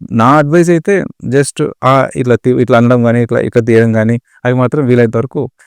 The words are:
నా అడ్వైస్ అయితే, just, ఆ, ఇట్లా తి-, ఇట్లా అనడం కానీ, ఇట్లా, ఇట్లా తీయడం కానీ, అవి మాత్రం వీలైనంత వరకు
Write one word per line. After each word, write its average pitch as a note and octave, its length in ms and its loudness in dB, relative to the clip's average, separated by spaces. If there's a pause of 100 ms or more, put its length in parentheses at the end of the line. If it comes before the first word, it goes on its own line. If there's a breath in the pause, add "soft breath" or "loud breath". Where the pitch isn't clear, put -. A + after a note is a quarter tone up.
(120)
నా A#2 140 2
అడ్వైస్ D#3 440 2
అయితే, F3 340 -2 (220)
just, C#3 440 -2 (140)
ఆ, C3 320 2
ఇట్లా B2 180 0
తి-, B2+ 260 0
ఇట్లా B2 180 2
అనడం A#2+ 240 2
కానీ, A#2 200 0
ఇట్లా, A#2 180 -2
ఇట్లా A2+ 220 -2
తీయడం A2+ 300 2
కానీ, A2 260 0 (260 soft breath)
అవి B2 100 -2
మాత్రం B2+ 320 -2
వీలైనంత A#2+ 300 2
వరకు B2+ 340 -6 (160 soft breath)